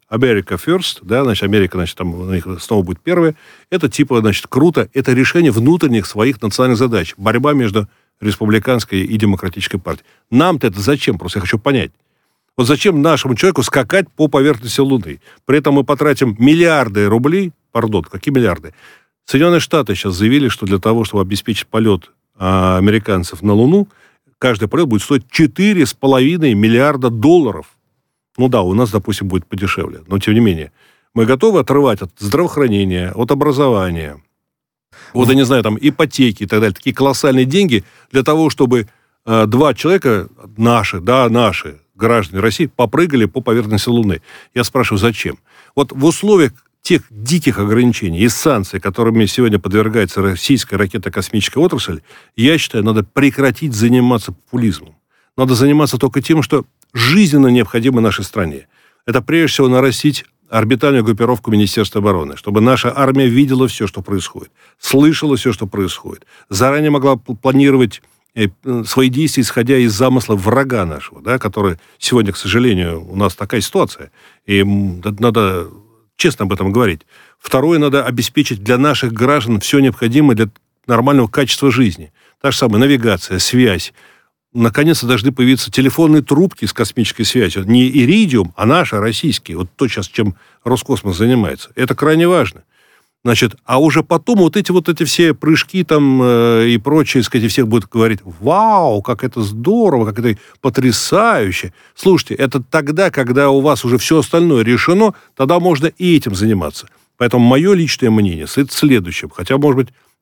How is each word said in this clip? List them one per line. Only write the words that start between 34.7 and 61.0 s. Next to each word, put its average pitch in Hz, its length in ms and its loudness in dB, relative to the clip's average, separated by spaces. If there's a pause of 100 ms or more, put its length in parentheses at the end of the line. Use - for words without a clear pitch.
вот, 123 160 2
я 131 60 4
не 135 100 4
знаю, 120 180 2
там, 107 160 -2
ипотеки 135 640 0
и - 40 -6
так 107 120 0
далее, 107 160 0
такие - 200 -6
колоссальные 131 500 0
деньги 143 380 0 (280)
для 131 120 0
того, 156 260 0
чтобы, 123 380 0 (380)
э, 113 220 2
два 127 260 2
человека, 135 540 0 (300)
наши, 113 420 0
да, 120 300 2
наши, 98 500 -2 (160)
граждане 101 460 -2
России, 117 260 -2
попрыгали 127 580 0
по 120 160 -4
поверхности 110 480 -2
Луны. 113 320 0 (320)
Я 123 100 -2
спрашиваю, 120 360 -2
зачем? 101 380 -4 (380)
Вот 139 160 -2
в 135 140 -2
условиях 170 460 2 (320)
тех 165 260 0
диких 117 500 -2
ограничений 104 600 0
и 113 100 2
санкций, 104 500 -2
которыми 113 460 0
сегодня 107 340 0
подвергается 107 640 -2
российская 98 560 -2
ракетно-космическая 101 800 -4
отрасль, 127 420 -2 (340)
я 143 220 2
считаю, 117 260 -4
надо 110 200 0
прекратить 139 720 0
заниматься 120 580 2
популизмом. - 640 -6 (400)
Надо 127 200 0
заниматься 139 420 2
только 135 240 -2
тем, 160 220 0
что 139 220 -2 (280)
жизненно 139 540 4
необходимо 123 520 2
нашей 107 240 0
стране. 82 440 -8 (380)
Это 120 160 -2
прежде 160 320 0
всего 135 140 2
нарастить 131 580 0 (240)
орбитальную 120 540 2